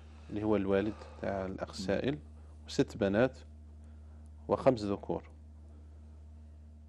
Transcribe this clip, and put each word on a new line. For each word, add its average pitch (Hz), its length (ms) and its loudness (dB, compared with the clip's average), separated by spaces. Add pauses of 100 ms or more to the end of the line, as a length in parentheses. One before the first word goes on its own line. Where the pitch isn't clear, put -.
(300)
اللي 104 120 -2
هو 107 140 6
الوالد 98 380 4 (280)
تاع 98 240 0
الأخ 92 240 -4
السائل 98 480 2 (480)
وست - 300 2
بنات 104 420 6 (1080)
وخمس 110 340 6
ذكور. 98 400 0 (1700)